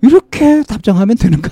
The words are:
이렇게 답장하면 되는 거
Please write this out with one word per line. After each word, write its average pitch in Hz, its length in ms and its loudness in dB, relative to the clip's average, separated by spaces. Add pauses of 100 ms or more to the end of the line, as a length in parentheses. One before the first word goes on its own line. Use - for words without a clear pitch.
이렇게 302 600 2
답장하면 202 540 -2
되는 160 260 0
거 - 100 -10